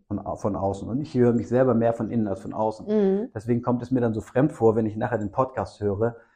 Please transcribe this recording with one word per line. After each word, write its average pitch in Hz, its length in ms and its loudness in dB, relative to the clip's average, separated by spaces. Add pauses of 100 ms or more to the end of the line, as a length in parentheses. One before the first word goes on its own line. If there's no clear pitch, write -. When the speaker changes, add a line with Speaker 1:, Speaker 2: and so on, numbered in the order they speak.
Speaker 1:
und - 120 -6
au-, 85 160 -8
von 101 200 -4
außen. 98 340 -4
Und 120 100 -4
ich 147 140 -8
höre 123 180 4
mich 110 160 0
selber 123 280 4
mehr 117 180 4
von 110 160 -4
innen 110 180 0
als 95 140 -4
von - 120 -12
außen. 110 340 -4
Speaker 2:
Mhm. 208 480 2
Speaker 1:
Deswegen 117 260 -2
kommt 120 220 -2
es 113 80 -6
mir 127 100 2
dann 113 140 0
so 107 60 -4
fremd 147 300 0
vor, 113 240 4
wenn 113 120 0
ich 104 100 -6
nachher 117 220 -2
den 101 120 -6
Podcast 127 480 -4
höre, 104 360 0 (200)